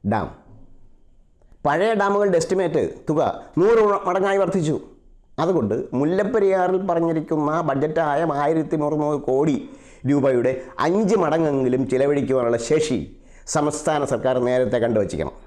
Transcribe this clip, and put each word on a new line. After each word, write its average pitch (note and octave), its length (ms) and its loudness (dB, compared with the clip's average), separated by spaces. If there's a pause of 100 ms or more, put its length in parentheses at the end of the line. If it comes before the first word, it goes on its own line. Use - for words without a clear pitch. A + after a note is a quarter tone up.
ഡാം. G2+ 240 -2 (1300)
പഴയ E3 320 0
ഡാമുകളുടെ G3+ 440 2
എസ്റ്റിമേറ്റ് E3 420 0 (240)
തുക D#3 160 0 (360)
നൂറ് A3 260 4 (220)
മടങ്ങായി F#3+ 340 0
വർദ്ധിച്ചു. F3 380 0 (640)
അതുകൊണ്ട് C#3+ 360 0 (180)
മുല്ലപ്പെരിയാറിൽ F#3+ 920 0
പറഞ്ഞിരിക്കുന്ന D#3+ 640 0 (100)
ബജറ്റായ D3+ 640 0 (120)
ആയിരത്തി D#3 420 0
മുന്നൂറ് D3 440 -2
കോടി C3+ 340 2 (520)
രൂപയുടെ C3 460 2 (280)
അഞ്ച് G3 360 2
മടങ്ങെങ്കിലും C#3+ 720 2
ചിലവഴിക്കുവാനുള്ള C3 680 2
ശേഷി D3+ 400 0 (480)
സംസ്ഥാന D3 580 -2
സർക്കാർ C3 340 0
നേരത്തെ B2 400 2
കണ്ടുവച്ചിക്കണം. G2 560 0 (120)